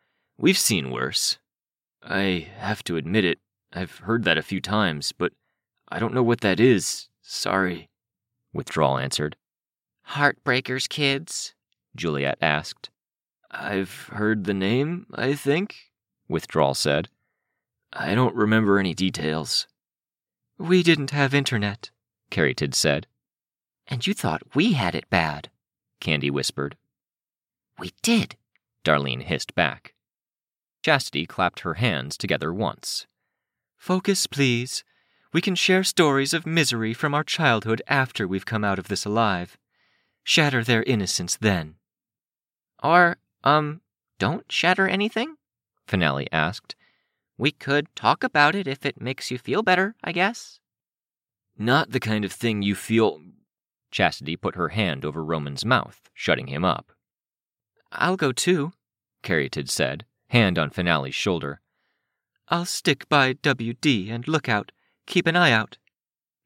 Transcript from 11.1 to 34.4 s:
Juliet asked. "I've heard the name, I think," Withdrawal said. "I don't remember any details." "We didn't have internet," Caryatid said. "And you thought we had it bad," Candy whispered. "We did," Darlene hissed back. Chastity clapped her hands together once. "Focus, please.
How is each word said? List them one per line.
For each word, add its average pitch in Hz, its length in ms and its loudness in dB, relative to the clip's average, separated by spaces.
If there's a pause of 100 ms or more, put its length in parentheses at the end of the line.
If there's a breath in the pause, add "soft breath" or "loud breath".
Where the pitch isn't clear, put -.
Juliet 71 440 -2
asked. 78 500 -2 (600)
"I've - 640 -6
heard 107 320 0
the 98 100 0
name, 127 580 0
I 135 220 -4
think," 147 580 -4 (360)
Withdrawal 76 460 0
said. 73 340 0 (840)
"I - 220 -4
don't 123 200 2
remember 107 440 4
any 95 160 -2
details." 78 720 -2 (920)
"We 175 240 4
didn't 156 280 2
have 143 220 0
internet," 110 580 -2 (400)
Caryatid 69 440 0
said. 73 320 0 (800)
"And 127 200 -6
you 202 80 -2
thought - 400 -4
we 196 180 4
had 98 220 0
it - 160 -8
bad," 78 400 -2 (500)
Candy 71 300 -2
whispered. 69 460 -4 (1040)
"We - 140 -10 (100)
did," 226 340 2 (460)
Darlene 69 400 0
hissed - 320 -6
back. - 400 -2 (880)
Chastity 131 420 0
clapped - 360 -2
her 85 140 -4
hands 80 420 -2
together 80 360 -2
once. - 540 -6 (680)
"Focus, 185 500 0
please. 127 580 -2 (480)